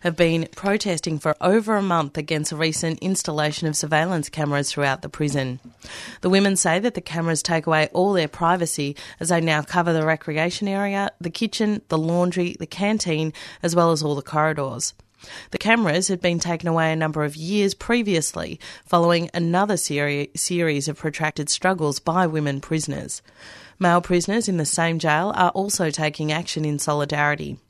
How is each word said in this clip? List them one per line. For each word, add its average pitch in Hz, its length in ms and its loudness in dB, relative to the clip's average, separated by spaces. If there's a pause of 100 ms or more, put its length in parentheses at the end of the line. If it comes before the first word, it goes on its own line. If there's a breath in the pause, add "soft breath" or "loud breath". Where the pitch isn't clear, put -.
have 170 160 -2
been 165 400 2
protesting 175 640 0
for 151 240 0
over 214 340 4
a 196 60 2
month 165 340 0
against 151 340 -2
a 160 60 -8
recent 160 440 -2
installation 156 680 -2
of 151 80 -2
surveillance 160 540 0
cameras 143 420 -2
throughout 135 300 0
the 143 80 -10
prison. 135 500 -2 (640 loud breath)
The 185 80 2
women 196 260 4
say 175 220 2
that 233 160 0
the 175 80 -8
cameras 165 400 -2
take 165 240 0
away 156 260 2
all 196 220 2
their 160 140 2
privacy, 165 680 0 (240 loud breath)
as 165 80 -4
they 170 140 4
now 160 180 2
cover 170 320 0
the 156 140 2
recreation 160 600 -2
area, 196 420 -2 (100)
the 175 80 -6
kitchen, 214 600 -2
the 160 100 0
laundry, 175 600 0
the 165 80 -8
canteen, 180 680 -2 (280 loud breath)
as 170 140 2
well 170 160 6
as 151 100 0
all 147 120 0
the 143 80 -4
corridors. 147 720 -2 (560 loud breath)
The - 80 -4
cameras 196 500 2
had 185 140 -2
been 175 160 2
taken 170 280 -2
away 165 240 2
a 160 60 0
number 156 280 0
of 147 120 -4
years 196 380 0
previously, 170 840 -2 (280 loud breath)
following 170 480 4
another 175 420 2
seri-, 143 580 -2
series 160 540 0
of 147 80 -6
protracted 151 540 -4
struggles 160 480 0
by 175 280 2
women 147 360 -2
prisoners. 139 580 -6 (560 loud breath)
Male 175 260 4
prisoners 196 460 0
in 185 80 0
the 156 80 2
same 165 360 0
jail 165 340 2
are 175 160 4
also 190 400 -2
taking 151 400 -2
action 156 340 -4
in 147 140 -2
solidarity. 147 800 -2 (120)